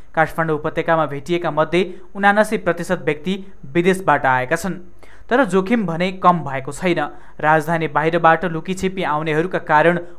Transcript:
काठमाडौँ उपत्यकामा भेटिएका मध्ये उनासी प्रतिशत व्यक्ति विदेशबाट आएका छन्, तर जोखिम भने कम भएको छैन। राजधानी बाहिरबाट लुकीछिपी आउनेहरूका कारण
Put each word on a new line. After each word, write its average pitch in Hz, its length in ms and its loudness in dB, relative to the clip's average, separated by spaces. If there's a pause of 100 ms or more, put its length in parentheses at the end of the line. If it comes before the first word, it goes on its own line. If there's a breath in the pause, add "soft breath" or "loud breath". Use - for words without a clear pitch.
(140 soft breath)
काठमाडौँ 160 440 0
उपत्यकामा 160 480 0
भेटिएका 156 440 -4
मध्ये 160 500 0 (160)
उनासी 202 400 4
प्रतिशत 175 480 -2
व्यक्ति 160 400 -2 (300 loud breath)
विदेशबाट 170 520 2
आएका 127 300 0
छन्, 180 180 -4 (560 soft breath)
तर 254 140 4
जोखिम 190 420 0
भने 170 260 -2
कम 180 260 4
भएको 135 340 -6
छैन। 165 280 0 (400 loud breath)
राजधानी 156 480 2
बाहिरबाट 160 560 4
लुकीछिपी 185 580 -4
आउनेहरूका 160 560 0
कारण 165 400 4 (200 loud breath)